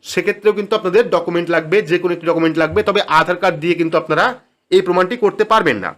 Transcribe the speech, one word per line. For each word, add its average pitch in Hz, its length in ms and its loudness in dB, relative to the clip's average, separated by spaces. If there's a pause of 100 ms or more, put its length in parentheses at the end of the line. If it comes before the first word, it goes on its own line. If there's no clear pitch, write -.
(120)
সেক্ষেত্রেও 196 460 0
কিন্তু 202 200 -4
আপনাদের 185 240 2 (120)
ডকুমেন্ট 170 400 -2
লাগবে, 160 220 0 (140)
যে 170 120 2
কোনো 180 120 -2
একটি 165 160 -8
ডকুমেন্ট 165 320 0
লাগবে, 160 260 0
তবে 202 120 0 (180)
আধার 175 240 0
কার্ড 180 200 0
দিয়ে 175 180 0
কিন্তু 165 220 -2
আপনারা 160 220 0 (460)
এই 185 160 4
প্রমাণটি 185 380 0
করতে 208 280 2
পারবেন 175 320 2
না। 87 140 -6